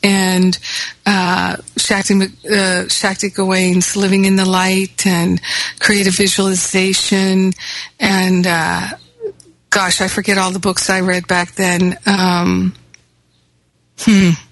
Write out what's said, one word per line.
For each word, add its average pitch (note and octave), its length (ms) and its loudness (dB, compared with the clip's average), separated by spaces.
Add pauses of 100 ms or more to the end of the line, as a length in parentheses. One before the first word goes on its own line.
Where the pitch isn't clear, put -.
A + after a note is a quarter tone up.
and, F#3 560 2 (480)
uh, F#3 500 0 (220)
Shakti G3 360 0
Mc-, F#3+ 320 -2
uh, F#3 420 0
Shakti F#3+ 420 -2
Gawain's F#3 640 0
Living G3 300 2
in G3 100 4
the F#3+ 80 2
Light F#3 640 0
and F3 340 0 (400)
Creative G3 340 2
Visualization. F#3+ 1400 0 (440)
And, F#3 480 2
uh, E3+ 420 -2 (840)
gosh, F#3+ 320 0
I F#3 60 -2
forget G3+ 280 -2
all F#3 140 0
the F#3 80 -6
books F#3 320 -2
I F#3+ 100 0
read F3+ 260 0
back F3 280 -2
then. F3+ 500 0
Um, F#3 680 0 (1200)
hmm. G3 320 4 (220)